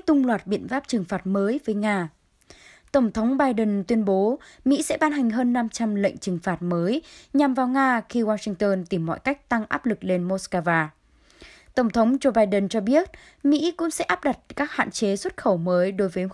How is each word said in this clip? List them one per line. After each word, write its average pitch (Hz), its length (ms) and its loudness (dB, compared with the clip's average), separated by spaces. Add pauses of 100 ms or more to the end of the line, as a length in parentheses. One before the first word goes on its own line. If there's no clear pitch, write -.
tung 285 200 4
loạt 233 220 0
biện 196 200 -2
pháp 277 200 -4
trừng 214 160 0
phạt 185 240 -6
mới 196 380 0
với 220 100 -2
Nga. 202 340 -2 (800)
Tổng 247 200 4
thống 233 260 0
Biden 220 500 2
tuyên 226 180 2
bố 202 340 2 (260)
Mỹ 277 160 4
sẽ - 160 -2
ban 311 140 2
hành 277 180 0
hơn 240 240 0
năm 240 160 0
trăm 220 260 -2
lệnh 202 220 0
trừng 180 260 -4
phạt 180 180 -4
mới 175 400 0 (320)
nhằm 277 200 4
vào 254 140 0
Nga 254 420 2
khi 233 140 0
Washington 202 600 -2
tìm 170 200 -2
mọi 165 140 -4
cách - 300 -4
tăng 226 200 -2
áp - 160 -4
lực 214 180 -2
lên 185 240 0
Moscow. 175 600 -2 (880)
Tổng 240 140 2
thống 233 280 2
Joe 269 140 2
Biden 202 380 2
cho 220 120 -4
biết 277 300 0 (320)
Mỹ 294 340 2
cũng 330 140 -2
sẽ - 140 -6
áp 359 180 -4
đặt 269 140 0 (180)
các 294 160 -4
hạn - 200 -4
chế 202 240 0
xuất - 220 -6
khẩu 196 200 2
mới 180 340 0
đối 190 180 -2
với 185 240 -4